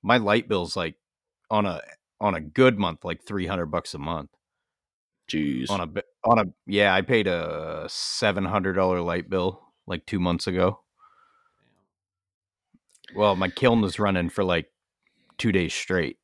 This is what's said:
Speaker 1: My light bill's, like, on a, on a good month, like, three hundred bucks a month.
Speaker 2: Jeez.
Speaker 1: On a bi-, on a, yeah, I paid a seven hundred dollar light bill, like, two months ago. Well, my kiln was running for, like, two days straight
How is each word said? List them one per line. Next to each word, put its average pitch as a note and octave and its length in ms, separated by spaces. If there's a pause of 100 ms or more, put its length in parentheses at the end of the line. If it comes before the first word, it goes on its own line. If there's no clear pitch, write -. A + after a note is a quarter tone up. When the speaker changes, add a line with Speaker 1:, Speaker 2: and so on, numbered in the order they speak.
Speaker 1:
My A#2 160
light G#2+ 300
bill's, F2+ 280
like, E2 200 (560)
on G#2 160
a, E2+ 140 (380)
on G2+ 140
a D#2+ 80
good A2 380
month, F2+ 260
like, E2+ 180
three G2 220
hundred F2 220
bucks D#2 260
a D2+ 60
month. D2 320 (960)
Speaker 2:
Jeez. C#2+ 420
Speaker 1:
On G2 120
a E2+ 40
bi-, E2+ 160 (220)
on A2+ 160
a, G#2 60 (200)
yeah, G2+ 300
I F#2+ 80
paid A2 240
a D#2+ 600
seven G2 580
hundred F#2+ 280
dollar F#2 280
light E2+ 280
bill, F#2 320 (240)
like, F2 220
two G2+ 120
months F2 280
ago. F#2 320 (2250)
Well, G2+ 220
my F#2 120
kiln A#2 320
was F#2+ 180
running F#2+ 300
for, G2+ 140
like, F2 260 (680)
two A2 160
days F2+ 200
straight F2 500